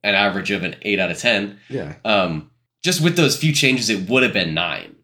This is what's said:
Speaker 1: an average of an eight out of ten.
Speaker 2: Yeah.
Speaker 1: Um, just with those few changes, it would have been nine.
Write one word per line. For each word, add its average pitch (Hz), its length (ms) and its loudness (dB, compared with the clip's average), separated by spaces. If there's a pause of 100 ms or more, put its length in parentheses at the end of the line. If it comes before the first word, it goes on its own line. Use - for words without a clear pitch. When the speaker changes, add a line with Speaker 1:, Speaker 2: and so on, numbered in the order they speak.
Speaker 1:
an 101 140 0
average 98 340 0
of 92 140 -2
an 85 180 -6
eight 101 160 0
out 87 140 0
of 82 60 -8
ten. 101 500 -2
Speaker 2:
Yeah. 87 260 -8 (100)
Speaker 1:
Um, 92 460 0 (320)
just 175 180 0
with 170 160 2
those 151 200 4
few 156 160 0
changes, 127 360 2
it 95 200 -2
would 127 160 4
have 101 80 0
been 87 220 -2
nine. 71 500 -6